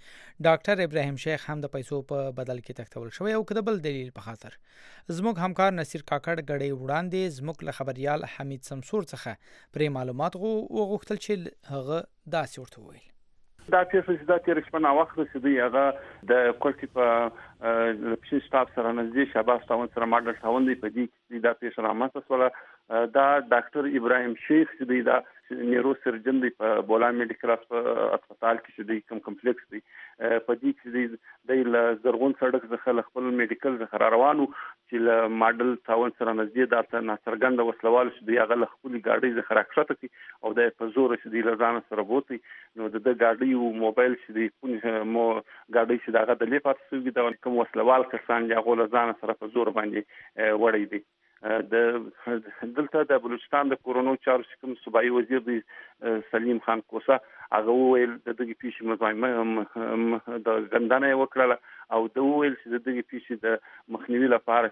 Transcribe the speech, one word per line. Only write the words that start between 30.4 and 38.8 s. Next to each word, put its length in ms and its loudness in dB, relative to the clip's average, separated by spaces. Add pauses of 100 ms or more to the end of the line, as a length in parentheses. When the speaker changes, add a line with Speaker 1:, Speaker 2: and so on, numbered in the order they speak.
Speaker 2:
په 140 -2
دې 180 0
کې 160 -18
دی، 100 0 (460)
دی 80 4 (160)
له 80 4 (220)
زرغون 360 2
سړک 220 2 (100)
څخه 260 0
له 100 -2
خپل 200 -6 (120)
میډیکل 420 -2
څخه 220 -2
را 120 6
روان 280 4
و 40 0 (400)
چې 80 -6 (100)
له 220 4 (140)
ماډل 280 2 (200)
ټاون 280 0
سره 220 -2
نږدې 240 0 (100)
دا 160 2
ته 200 -4
ناڅرګنده 580 0
وسلوال 480 2
چې 140 -20
دی، 120 4
هغه 200 2
له 120 -2
خپلې 320 -10